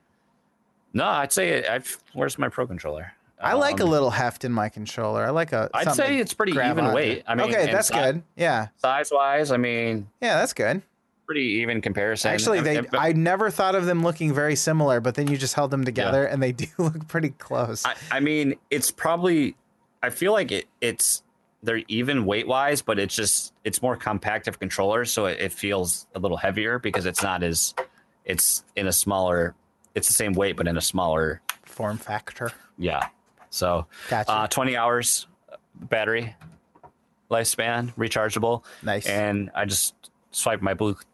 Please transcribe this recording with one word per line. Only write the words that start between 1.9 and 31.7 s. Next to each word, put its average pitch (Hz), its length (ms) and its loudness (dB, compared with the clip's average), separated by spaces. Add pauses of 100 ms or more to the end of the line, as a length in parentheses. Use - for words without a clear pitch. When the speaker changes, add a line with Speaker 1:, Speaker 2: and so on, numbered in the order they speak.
Speaker 1:
where's 139 240 -4
my 135 100 0
Pro 123 180 -4
Controller? 82 460 -8 (300)
Speaker 2:
I 196 120 2
like 285 260 2
a 196 40 2
Speaker 1:
Um, 165 60 4
Speaker 2:
little 139 200 4
heft 120 340 -2
in 123 80 -2
my 107 160 0
controller. 110 560 -4
I 120 60 0
like 160 220 0
a 113 200 0
Speaker 1:
I'd 131 120 0
Speaker 2:
something 156 200 2
Speaker 1:
say 277 120 2
Speaker 2:
to 262 40 2
Speaker 1:
it's - 140 -4
pretty 196 180 0
Speaker 2:
grab 127 200 2
Speaker 1:
even 147 140 2
Speaker 2:
onto. 131 100 2
Speaker 1:
weight. 123 300 0
I 117 80 0
mean, - 140 2
Speaker 2:
Okay, 214 160 2
Speaker 1:
and 131 80 2
Speaker 2:
that's 208 160 2
Speaker 1:
si-, - 60 -2
Speaker 2:
good. 135 280 2 (140)
Yeah. 131 320 2 (100)
Speaker 1:
size-wise, 139 720 2
I 123 60 4
mean, 117 520 0 (120)
Speaker 2:
Yeah, 226 160 2
that's 214 160 2
good. 123 300 0 (440)
Speaker 1:
pretty 147 180 0 (180)
even 117 180 0
comparison. 107 520 0
Speaker 2:
Actually, 214 260 2
Speaker 1:
I 156 40 0
Speaker 2:
they, 151 200 2
Speaker 1:
mean, 123 80 -6
but 135 100 2
Speaker 2:
I 165 120 4
never 180 380 2
thought 190 260 2
of 180 100 2
them 175 160 2
looking 160 320 0
very 147 220 2
similar, 147 440 4
but 120 140 0
then 147 140 0
you 143 100 2
just 131 160 -2
held 143 160 0
them 135 160 0
together, 123 380 2
Speaker 1:
Yeah. 120 100 -2
Speaker 2:
and 135 80 0
they 127 100 2
<laughs> - 0 -
do 151 140 -6 (100)
look 160 320 -2
pretty 156 220 -2
close. 120 560 -4
Speaker 1:
I, 123 80 0 (160)
I 135 100 0
mean, 147 360 0 (120)
it's 143 220 0
probably, 165 640 0 (460)
I 123 80 0
feel 180 220 0
like 185 200 2
it, 98 140 -2 (160)
it's, - 400 0 (400)
they're 113 260 -2
even 120 380 0
weight-wise, 127 560 0
but 107 160 0
it's 98 160 0
just, - 400 -2 (100)
it's 107 160 -2
more 123 160 0
compact 107 520 -4
of 104 100 -8
controller, 101 480 0
so 110 200 0
it, 90 140 -2
it 92 120 -4
feels 98 600 -2
a 95 40 -8
little 87 180 0
heavier 104 420 -2
because 98 280 -2
it's 90 160 -2
not 92 200 -2
as, 85 320 0 (520)
it's - 380 0 (120)
in 101 100 -2
a 90 60 0
smaller, 90 640 0 (400)
it's - 140 0
the - 60 2
same 104 200 0
weight, 95 240 2
but 87 100 0
in 85 80 -2
a 80 60 -2
smaller 80 580 0 (240)
Speaker 2:
Form 107 320 -8